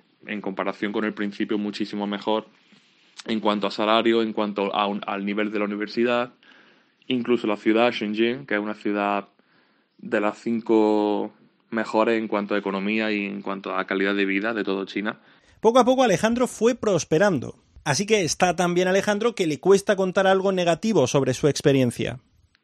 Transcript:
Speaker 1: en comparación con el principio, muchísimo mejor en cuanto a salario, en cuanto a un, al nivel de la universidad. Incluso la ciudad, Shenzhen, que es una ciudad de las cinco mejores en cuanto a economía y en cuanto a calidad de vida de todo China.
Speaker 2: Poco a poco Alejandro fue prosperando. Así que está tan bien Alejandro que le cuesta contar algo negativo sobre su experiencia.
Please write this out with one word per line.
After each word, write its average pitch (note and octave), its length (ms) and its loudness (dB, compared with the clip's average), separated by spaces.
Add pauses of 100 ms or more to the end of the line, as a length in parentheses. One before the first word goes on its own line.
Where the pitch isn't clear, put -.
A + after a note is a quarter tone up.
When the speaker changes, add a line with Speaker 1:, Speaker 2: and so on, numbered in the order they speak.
(260)
Speaker 1:
en G#2 160 -8
comparación F#2+ 500 -6
con G#2+ 140 -2
el G#2 80 -2
principio, G#2 460 -4
muchísimo G#2 480 -6
mejor G#2+ 400 -2 (800)
en A2 120 -2
cuanto G#2 280 0
a G2 40 -2
salario, A2+ 520 2
en A2 100 -4
cuanto G#2 420 -2
a G2+ 120 0
un, G2+ 180 -4
al G2+ 180 -4
nivel G#2 280 -2
de G#2+ 80 -4
la G#2 60 0
universidad. A#2 680 -2 (720)
Incluso A#2+ 400 0
la G#2 100 0
ciudad, A2+ 360 2
Shenzhen, A#2 560 -2
que G#2+ 80 -2
es G#2 40 0
una G#2+ 140 -6
ciudad G2+ 540 -2 (720)
de - 200 -4
las G#2 200 -2
cinco G#2+ 920 0 (380)
mejores A2 480 0
en A2 100 -4
cuanto G#2 280 -2
a - 20 0
economía G#2 540 -2
y G2+ 140 -4
en G2+ 180 -10
cuanto G2 320 -8
a F#2 100 -2
calidad G2 300 0
de G2+ 100 0
vida G2 300 -2
de G#2 80 -2
todo F#2+ 220 -2
China. G#2 340 -6 (420)
Speaker 2:
Poco A#3 160 4
a A#3+ 80 6
poco B3+ 160 4
Alejandro A#3 460 2
fue A#3 260 2
prosperando. E3+ 840 0 (260)
Así D3 220 0
que G#3+ 160 4
está F3 320 0
tan F3 180 0
bien F3+ 140 2
Alejandro G3+ 480 0
que F#3+ 100 0
le D3 140 -2
cuesta G3 360 4
contar F#3+ 300 2
algo F#3+ 260 4
negativo F3 540 2
sobre C3 300 2
su - 120 0
experiencia. C#3 720 2 (440)